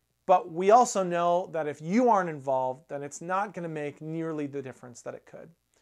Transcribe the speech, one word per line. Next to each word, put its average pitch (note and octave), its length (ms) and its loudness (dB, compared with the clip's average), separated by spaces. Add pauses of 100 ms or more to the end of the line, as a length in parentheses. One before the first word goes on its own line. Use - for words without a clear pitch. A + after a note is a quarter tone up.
(260)
but F3+ 260 4
we F#3 180 2
also A#3 320 6
know F3 500 0
that D#3 140 -4
if D3 160 -8
you G#3+ 260 2
aren't F#3+ 220 4
involved, C3 580 -4
then C#3+ 140 -10
it's C#3+ 180 -14
not F#3 320 -4
gonna F3 160 -10
make D3 320 -8
nearly D#3+ 460 -6
the C#3 160 -8
difference B2 400 -16
that - 120 -12
it - 120 -20
could. - 240 -20 (320)